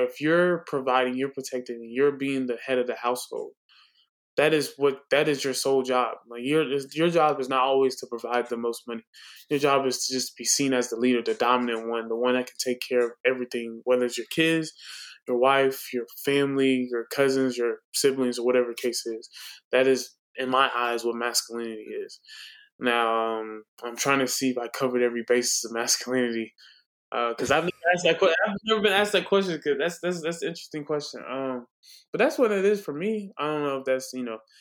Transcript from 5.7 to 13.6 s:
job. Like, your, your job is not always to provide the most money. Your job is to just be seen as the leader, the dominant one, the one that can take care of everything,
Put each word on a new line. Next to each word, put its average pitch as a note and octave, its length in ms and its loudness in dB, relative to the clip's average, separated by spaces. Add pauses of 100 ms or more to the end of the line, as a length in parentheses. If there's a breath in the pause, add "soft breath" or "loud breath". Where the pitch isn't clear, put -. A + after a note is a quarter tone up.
job. B2 340 0 (120)
Like, A#2+ 140 -10
your, D3+ 200 2 (300)
your D#3+ 160 2
job D3+ 320 4
is B2+ 80 -4
not C3 140 2
always C3+ 340 4
to A#2+ 100 -10
provide A#2 420 -2
the A#2 80 -2
most A#2 300 -4
money. A2+ 160 -8 (460 loud breath)
Your D3 100 0
job C#3 260 2
is B2+ 200 -2
to C3 80 -4
just B2+ 240 -6
be A#2+ 80 -10
seen C3+ 280 2
as B2 160 0
the A2+ 80 -4
leader, B2 240 2
the A2+ 140 -2
dominant A#2+ 540 0
one, A#2 200 -4
the A2+ 60 -4
one B2 200 2
that B2+ 120 -2
can - 160 -20
take B2 240 -2
care B2 200 2
of A2+ 40 -12 (140)
everything, A#2+ 600 -2